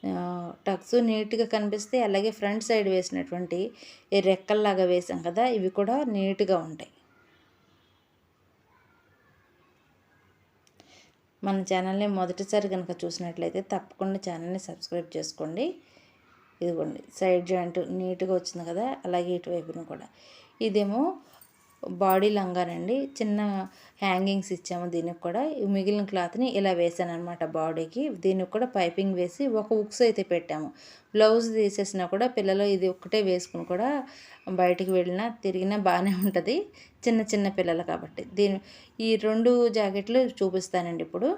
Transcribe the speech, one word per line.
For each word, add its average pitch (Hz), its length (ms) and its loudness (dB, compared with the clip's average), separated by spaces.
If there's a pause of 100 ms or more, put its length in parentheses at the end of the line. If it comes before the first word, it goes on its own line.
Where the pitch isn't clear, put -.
ఆ, 190 100 -4 (500)
టక్స్ 190 400 -4
నీట్‌గా 220 440 0
కనిపిస్తాయి. 214 580 0
అలాగే 202 260 2
ఫ్రంట్ 214 340 -2
సైడ్ 214 240 2
వేసినటువంటి 180 720 -2 (540)
ఈ 196 80 4
రెక్కల్లాగా 190 640 2
వేసాం 180 380 2
కదా, 175 260 0
ఇవి 202 220 0
కూడా 202 260 0 (120)
నీట్‌గా 196 500 2
ఉంటాయి. 160 340 -10 (4000)
మన 196 200 0
ఛానల్ని 190 460 0
మొదటిసారి 196 600 0
కనుక 180 280 -4
చూసినట్లయితే 170 680 -6
తప్పకుండా 196 600 -6
ఛానల్ని 175 380 -6
సబ్స్క్రైబ్ 175 520 -10
చేసుకోండి. 160 540 -6 (960)
ఇదిగోండి, 165 400 -4 (120)
సైడ్ 180 340 2
జాయింట్ 180 320 -2 (140)
నీట్‌గా 185 420 -2
వచ్చింది 175 300 -4
కదా, 175 240 -4 (140)
అలాగే 180 320 -2
ఇటువైపున 170 480 -6
కూడా. - 260 -14 (520)
ఇదేమో 208 400 2 (840)
బాడీ 190 480 4
లంగానండి, 180 640 -2 (180)
చిన్న 208 280 -2 (600)
హ్యాంగింగ్స్ 190 520 0
ఇచ్చాము 175 360 -6
దీనికి 170 320 -4
కూడా. 180 220 -2 (100)
ఈ 254 140 -4
మిగిలిన 202 380 2
క్లాత్ని 196 420 -2 (100)
ఇలా 196 160 2
వేసానన్నమాట 170 800 -2
బాడీకి. 160 520 -4 (140)
దీనికి 185 340 0
కూడా 226 160 0
పైపింగ్ 190 480 0
వేసి 180 340 -2
ఒక 220 240 0
ఉక్స్ 208 300 0
అయితే 220 200 4
పెట్టాము. 156 460 -2 (460)
బ్లౌజ్ 220 400 6
తీసేసినా 202 520 0
కూడా 214 220 2
పిల్లలు 202 400 2
ఇది 190 200 2
ఒక్కటే 185 340 -2
వేసుకుని 180 420 0
కూడా 185 240 -2 (640)
బయటికి 180 380 2
వెళ్ళినా 185 360 0 (120)
తిరిగినా 190 400 -2
బాగానే 190 400 2
ఉంటది, 185 380 0 (460)
చిన్న 226 200 2
చిన్న 208 260 0
పిల్లలు 170 360 0
కాబట్టి. 165 400 -6 (100)
దీని, 196 240 2 (400)
ఈ 226 180 0
రెండు 220 360 4 (160)
జాకెట్లు 208 540 2 (120)
చూపిస్తానండి 180 720 -2
ఇప్పుడు. 185 320 -2